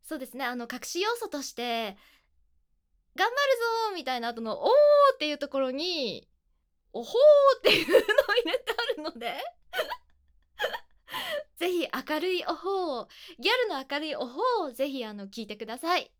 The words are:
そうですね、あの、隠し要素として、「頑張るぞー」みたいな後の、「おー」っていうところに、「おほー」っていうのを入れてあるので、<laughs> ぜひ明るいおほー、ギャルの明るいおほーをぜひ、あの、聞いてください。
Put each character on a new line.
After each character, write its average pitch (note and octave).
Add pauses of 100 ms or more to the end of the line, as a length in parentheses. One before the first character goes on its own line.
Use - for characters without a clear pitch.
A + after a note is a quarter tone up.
そ D#4
う B3+
で B3+
す B3
ね、 C4+
あ B3
の、 A#3
隠 B3
し -
要 A4
素 A4+
と C#4+
し -
て、 A#3 (1200)
「頑 G4+
張 -
る -
ぞ C5 (540)
ー」 F#4+
み D#4
た C4
い A#3+
な A#3
後 A#3
の、 A3
「お -
ー」 - (460)
っ -
て D4+
い D4+
う D4
と C#4+
こ C4+
ろ C4
に、 C#4 (640)
「お A#3
ほ A#3+ (380)
ー」 -
っ -
て -
い E4+
う -
の G4
を A4+
入 - (400)
れ F4+
て -
あ - (200)
る D4+
の D#4+
で、 A#3+ (280)
<laughs> -
ぜ F4
ひ E4+ (240)
明 D4+
る F#4
い F4
お F4
ほ E4+
ー、 - (320)
ギ D4+
ャ A4
ル B4
の C#4+
明 C#4+
る D#4
い D4+
お B3+
ほ B3+ (220)
ー D4+
を -
ぜ C4+
ひ、 C4+
あ G#3+
の、 G3+
聞 G3+
い G3+
て G#3
く A3
だ A3
さ E4+
い。 -